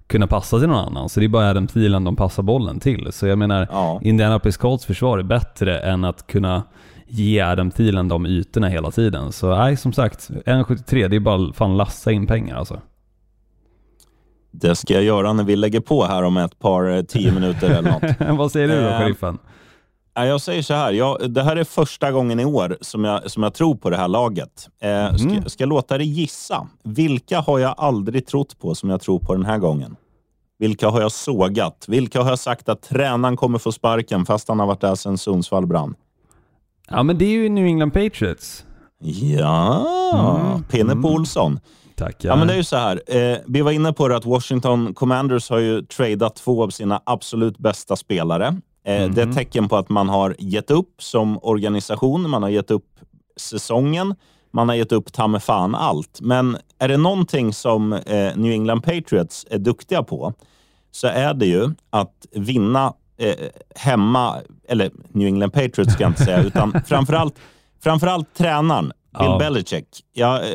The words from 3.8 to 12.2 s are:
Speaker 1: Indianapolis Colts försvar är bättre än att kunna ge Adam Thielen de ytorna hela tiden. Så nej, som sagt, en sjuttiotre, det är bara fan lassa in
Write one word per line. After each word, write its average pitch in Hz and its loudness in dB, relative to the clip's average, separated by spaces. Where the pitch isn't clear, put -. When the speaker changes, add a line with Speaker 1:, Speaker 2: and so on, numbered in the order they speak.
Speaker 1:
Indianapolis 110 2
Colts 127 0
försvar 120 0
är 92 -2
bättre 95 -2
än 92 -2
att - -6
kunna 95 0
ge 107 0
Adam 90 0
Thielen 95 2
de 85 0
ytorna 98 0
hela 85 -2
tiden. 90 0
Så 92 0
nej, 135 2
som 131 -2
sagt, - -2
en 127 2
sjuttiotre, 123 0
det 98 2
är 107 4
bara 95 2
fan 95 2
lassa - 0
in 104 0